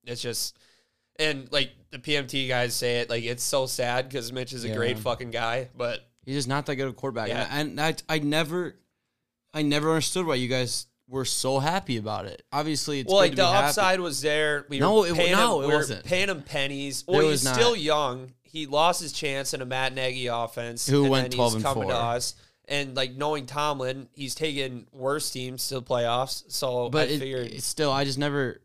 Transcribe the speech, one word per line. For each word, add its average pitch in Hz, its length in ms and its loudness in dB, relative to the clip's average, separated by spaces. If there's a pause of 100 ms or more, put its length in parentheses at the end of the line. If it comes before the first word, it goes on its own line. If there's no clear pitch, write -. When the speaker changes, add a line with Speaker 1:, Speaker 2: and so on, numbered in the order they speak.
Speaker 1:
it's 120 160 -8
just, - 380 -6 (600)
and, 147 340 -2
like, 139 180 2 (200)
the 139 100 -14
P 147 160 0
M 143 100 -2
T 135 220 -2
guys 123 260 0
say 120 260 0
it, - 80 -4
like, 117 160 -2
it's 123 200 -4
so 131 220 0
sad 127 440 -2
'cause 120 220 -8
Mitch 127 200 -6
is 120 120 -10
a 120 40 -4
Speaker 2:
Yeah. 110 80 -4
Speaker 1:
great 117 220 0
fucking 120 320 -4
guy, 117 440 -4
but 120 320 -6 (180)
Speaker 2:
He's 135 120 -6
just 135 120 -2
not 139 180 -2
that 143 100 -4
good 135 100 -2
of 131 60 -4
a - 20 -12
quarterback. 113 360 -4
Speaker 1:
Yeah. 110 200 -2
Speaker 2:
And, 147 200 -2
and 143 100 -8
I, 156 160 0 (120)
I 160 120 0
never, 156 560 -2 (760)
I 156 100 -2
never 151 280 2
understood 160 340 0
why 151 120 0
you 127 100 0
guys 127 400 -2 (220)
were 127 160 -4
so 131 340 0
happy 165 380 0
about 104 300 -4
it. - 260 -12
Obviously, 147 480 -2
it's 123 80 -4
Speaker 1:
Well, 190 100 4
Speaker 2:
good 190 40 8
Speaker 1:
like, 175 100 6
Speaker 2:
to 131 60 -2
Speaker 1:
the 190 40 4
Speaker 2:
be 175 60 6
happy. 190 180 6
Speaker 1:
upside 185 340 4
was 147 220 -4
there. 151 460 2
We 139 100 -4
Speaker 2:
No, 202 220 6
Speaker 1:
were 175 80 4
Speaker 2:
it - 20 0
wa-, 170 60 2
Speaker 1:
paying 175 160 4
Speaker 2:
no, 208 260 4
Speaker 1:
him, 135 60 0
Speaker 2:
it - 20 2
Speaker 1:
we - 60 4
were 147 80 4
Speaker 2:
wasn't. 123 240 -4
Speaker 1:
paying 185 240 2
him 170 160 -4
pennies. 139 580 -4
Speaker 2:
There 180 160 2
Speaker 1:
Well, 156 80 6
Speaker 2:
was 143 160 2
Speaker 1:
he's 131 100 2
still 233 180 4
Speaker 2:
not. 220 100 0
Speaker 1:
young. 135 520 0 (120)
He 156 220 -8
lost 165 360 4
his 147 100 -8
chance 139 400 -4
in 131 100 -6
a 127 40 -6
Matt 131 280 -2
Nagy 127 340 -2
offense, 117 580 -4
Speaker 2:
Who 143 160 6
Speaker 1:
and 135 80 4
Speaker 2:
went 131 220 2
Speaker 1:
then 123 80 -2
he's 117 100 6
coming 110 80 0
to - 40 0
Speaker 2:
twelve 139 160 0
and - 120 -2
four. - 100 0
Speaker 1:
us. 120 340 -2 (340)
And, 139 280 -4
like, 131 200 -2
knowing 147 300 -2
Tomlin, 135 680 -2
he's 135 240 -8
taken 135 560 -4
worse 139 360 -2
teams 127 400 -6
to 135 60 -6
the 127 80 -4
playoffs. 120 680 0
So 123 360 -2
Speaker 2:
But 151 200 2
Speaker 1:
I 147 60 0
Speaker 2:
it, 147 40 -2
Speaker 1:
figured, 131 300 -4
Speaker 2:
it's - 180 -10
still, 151 240 0
I 139 140 2
just 135 140 -2
never 143 460 0